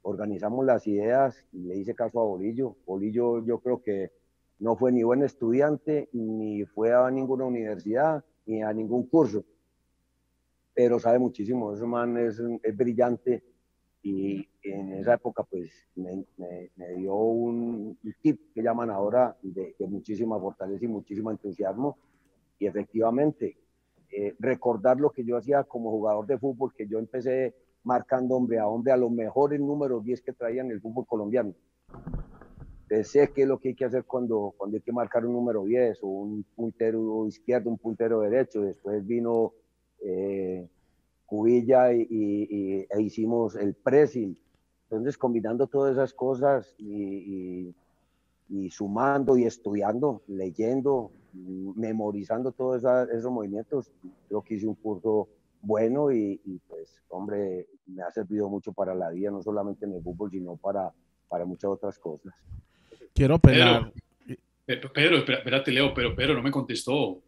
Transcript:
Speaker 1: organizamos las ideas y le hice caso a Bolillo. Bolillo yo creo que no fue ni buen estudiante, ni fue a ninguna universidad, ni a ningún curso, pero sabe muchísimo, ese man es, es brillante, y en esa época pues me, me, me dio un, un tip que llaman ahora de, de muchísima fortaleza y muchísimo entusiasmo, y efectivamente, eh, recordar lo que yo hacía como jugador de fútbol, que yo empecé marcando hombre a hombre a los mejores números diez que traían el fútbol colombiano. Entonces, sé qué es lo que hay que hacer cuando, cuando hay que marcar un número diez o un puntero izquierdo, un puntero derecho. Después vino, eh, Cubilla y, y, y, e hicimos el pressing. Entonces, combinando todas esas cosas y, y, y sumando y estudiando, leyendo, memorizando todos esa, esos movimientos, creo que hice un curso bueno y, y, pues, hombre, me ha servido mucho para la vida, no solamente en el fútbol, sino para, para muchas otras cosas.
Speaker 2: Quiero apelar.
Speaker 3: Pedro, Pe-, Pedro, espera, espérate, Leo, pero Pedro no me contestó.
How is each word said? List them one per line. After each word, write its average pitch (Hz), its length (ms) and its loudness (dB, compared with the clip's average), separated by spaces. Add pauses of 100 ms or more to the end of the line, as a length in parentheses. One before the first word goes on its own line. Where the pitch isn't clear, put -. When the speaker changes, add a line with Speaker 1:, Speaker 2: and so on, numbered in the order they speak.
Speaker 1:
organizamos 104 600 -4
las 120 220 2
ideas 117 640 2
y 92 120 -14
le 90 120 -8
hice 101 180 -6
caso 117 260 -2
a 113 40 4
Bolillo. 107 520 -4 (100)
Bolillo 113 580 0
yo 117 140 0
creo 123 240 -4
que 98 280 -4 (480)
no 110 180 0
fue 127 140 4
ni 123 120 4
buen 123 200 4
estudiante, 143 880 0
ni 110 520 -4
fue 113 300 2
a 127 160 6
ninguna 131 340 -2
universidad, 120 800 -2 (220)
ni 110 160 -4
a 107 100 -2
ningún 110 340 -2
curso, 113 380 2 (1300)
pero 120 260 4
sabe 117 200 4
muchísimo, 113 560 -2
ese 107 100 -8
man 120 320 -2
es, 117 240 -2 (220)
es 110 140 -2
brillante, 120 680 2 (600)
y 98 460 -4 (140)
en 98 320 -8
esa 98 200 2
época 113 280 -4
pues 87 280 -8 (260)
me, 92 280 -8 (120)
me, 90 400 -14
me 87 180 -14
dio 95 200 -4
un, 117 880 -2
un 107 200 -10
tip - 320 0
que 110 80 -4
llaman 117 280 0
ahora 104 520 2
de, 90 360 -8
de 95 80 -4
muchísima 104 540 -4
fortaleza 98 440 -6
y 120 40 -4
muchísimo 107 420 -6
entusiasmo, 104 680 -4 (600)
y 104 80 -2
efectivamente, 113 920 0 (540)
eh, 101 280 -4
recordar 123 600 2
lo 147 120 2
que 123 140 -8
yo 120 120 -2
hacía 135 280 0
como 117 260 -6
jugador 107 360 0
de 135 120 -2
fútbol, 131 360 -4
que 107 140 -10
yo 110 100 -4
empecé 127 560 -2 (340)
marcando 127 480 0
hombre 117 220 2
a 104 80 2
hombre 120 260 2
a 127 60 6
los 120 120 2
mejores 131 480 0
números 139 460 -2
diez 120 160 -4
que 127 140 -10
traían 123 360 -4
el 104 120 -6
fútbol 113 240 -6
colombiano. 107 480 -2 (1300)
Entonces, 107 280 -2
sé 143 240 6
qué 139 80 2
es 135 60 4
lo 127 100 2
que 131 120 -4
hay 120 40 -6
que 131 120 -2
hacer 120 180 0
cuando, 113 540 -2
cuando 101 180 -6
hay 101 60 -4
que 120 100 -6
marcar 117 320 0
un 120 80 -2
número 120 320 0
diez 117 380 2
o 101 40 -6
un 101 380 -6 (100)
puntero 113 720 -2
izquierdo, 117 440 -2
un 113 80 -4
puntero 113 420 0
derecho. 110 400 0
Después 101 460 -4
vino, 117 460 0 (500)
eh, 92 680 -4 (560)
Cubilla 120 680 6
y, 117 160 2
y, 104 420 0
y, 98 400 -4
e 101 120 0
hicimos 110 540 0
el 101 180 -2
pressing. 123 640 2 (480)
Entonces, 117 340 -4
combinando 117 480 0
todas 139 260 0
esas 131 220 0
cosas 131 640 0
y, 104 160 -12
y, 95 800 -8 (760)
y 95 220 -6
sumando 131 680 2
y 120 80 6
estudiando, 107 840 -2
leyendo, 110 840 -2 (240)
memorizando 104 1160 -4
todos 127 260 -2
esa, 127 260 4
esos 117 260 -4
movimientos, 113 600 -4 (380)
creo 104 140 -2
que 110 120 -6
hice 104 120 -4
un 107 100 -4
curso 107 520 0 (320)
bueno 113 500 2
y, 104 360 0
y, 90 200 -10
pues, 82 440 -18
hombre, 95 560 -6 (200)
me 92 160 -12
ha 87 80 -6
servido 104 380 -4
mucho 101 240 -6
para 92 220 -2
la 90 160 -2
vida, 95 200 -4
no 98 120 -8
solamente 101 420 -4
en 101 120 -8
el 82 60 -10
fútbol, 90 280 -8
sino 90 260 -10
para, 98 340 -4 (380)
para 87 160 -4
muchas 92 260 -4
otras 98 280 -6
cosas. 82 340 -12 (800)
Speaker 2:
Quiero 139 220 6
apelar. 131 580 10 (320)
Speaker 3:
Pedro, - 140 -12 (260)
Pe-, 127 300 -4
Pedro, 156 240 6
espera, 127 200 2
espérate, 135 340 0
Leo, 135 200 4
pero 120 220 0
Pedro 139 200 2
no 120 80 0
me 139 100 2
contestó. 123 760 -2